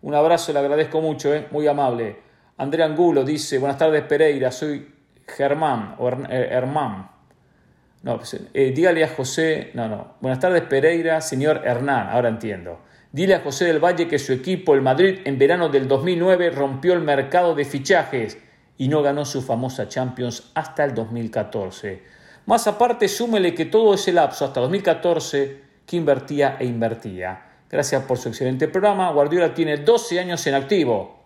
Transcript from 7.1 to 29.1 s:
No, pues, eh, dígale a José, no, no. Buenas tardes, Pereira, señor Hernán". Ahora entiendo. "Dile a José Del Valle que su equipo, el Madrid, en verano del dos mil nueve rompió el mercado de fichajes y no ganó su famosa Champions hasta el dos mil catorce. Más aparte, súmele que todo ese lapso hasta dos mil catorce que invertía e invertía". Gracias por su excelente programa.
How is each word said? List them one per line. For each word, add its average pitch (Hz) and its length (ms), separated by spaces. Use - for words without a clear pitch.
No, 117 140
pues, - 240
eh, 131 200
dígale 165 300
a 151 40
José, 156 680
no, 117 120
no. 107 340
Buenas 131 200
tardes, 180 220
Pereira, 160 580
señor 147 440
Hernán". 123 440
Ahora 120 220
entiendo. 95 500
"Dile 185 220
a 165 60
José 143 260
Del 160 120
Valle 170 300
que 147 100
su 135 140
equipo, 156 420
el 135 60
Madrid, 160 460
en 139 120
verano 165 300
del 139 180
dos 131 160
mil 175 160
nueve 180 320
rompió 139 440
el 170 80
mercado 151 520
de 143 120
fichajes 139 720
y 131 100
no 151 140
ganó 143 240
su 135 160
famosa 123 440
Champions 123 680
hasta 156 280
el 139 120
dos 113 180
mil 117 180
catorce. 101 880
Más 220 200
aparte, 226 400
súmele 196 480
que 160 120
todo 214 280
ese 190 180
lapso 151 340
hasta 131 140
dos 131 100
mil 196 120
catorce 160 800
que 175 100
invertía 143 640
e 131 60
invertía". 110 800
Gracias 135 340
por 131 120
su 139 140
excelente 131 360
programa. 190 460